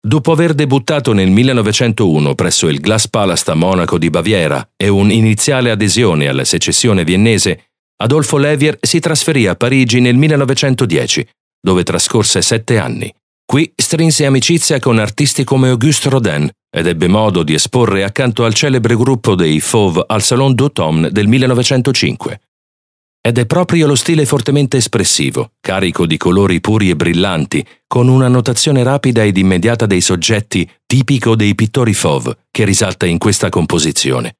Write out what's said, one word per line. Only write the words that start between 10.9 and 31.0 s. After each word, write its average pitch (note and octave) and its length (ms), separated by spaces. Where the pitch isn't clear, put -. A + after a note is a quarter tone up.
dove F2+ 220
trascorse F#2 600
sette A2+ 360
anni. C2 340
Qui D3+ 300
strinse D#3+ 520
amicizia C#3 520
con A#2+ 200
artisti B2+ 460
come C3 260
Auguste C3+ 380
Rodin E2+ 420
ed E2 180
ebbe F2 220
modo G2+ 340
di D#2 120
esporre G2 500
accanto A#2+ 400
al A2+ 100
celebre A#2+ 420
gruppo A#2 380
dei D#2 260
Fauve F#2 460
al G#2+ 140
Salon C3 340
d'Automne D#2+ 560
del G2+ 160
millenovecentocinque. B2+ 1120
Ed A#2 120
è A#2 80
proprio E3+ 400
lo C#3+ 80
stile D3+ 320
fortemente C#3 500
espressivo, E2 840
carico F#2+ 480
di D#2+ 100
colori F#2 440
puri G#2+ 300
e E2+ 60
brillanti, E2+ 720
con B2 220
una C3 200
notazione B2+ 540
rapida B2+ 420
ed G2+ 120
immediata G2 500
dei F#2+ 140
soggetti, F2+ 680
tipico B2+ 500